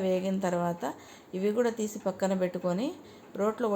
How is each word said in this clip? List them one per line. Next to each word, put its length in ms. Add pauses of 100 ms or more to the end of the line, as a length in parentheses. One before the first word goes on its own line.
వేగిన 320 (100)
తర్వాత 460 (420)
ఇవి 180
కూడా 180
తీసి 280
పక్కన 340 (100)
పెట్టుకొని, 520 (420)
రోట్లో 400